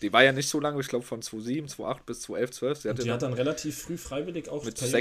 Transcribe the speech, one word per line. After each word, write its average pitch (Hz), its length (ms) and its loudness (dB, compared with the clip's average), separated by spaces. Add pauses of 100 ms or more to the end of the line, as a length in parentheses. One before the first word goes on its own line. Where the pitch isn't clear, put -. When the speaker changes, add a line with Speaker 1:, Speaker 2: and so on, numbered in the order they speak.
Speaker 1:
die 101 140 2
war 123 100 12
ja 135 80 10
nicht 139 160 0
so 151 120 0
lange, 147 200 0
ich 131 80 -4
glaub 123 160 -2
von 117 160 -8
zweitausendsieben, 120 480 -6
zweitausendacht, - 380 -6
bis 120 160 -8
zwei 92 160 -6
elf, 123 140 0
zwölf. 139 280 -2
Sie - 80 -4
Speaker 2:
Und 123 100 0
die 127 40 -2
Speaker 1:
hatte 117 100 0
Speaker 2:
hat 123 100 -2
dann 131 120 0
relativ 143 420 -2
früh - 220 -8
freiwillig 156 500 -8
auch 143 160 -6
Speaker 1:
mit 117 140 -8
Speaker 2:
karriere 127 220 -2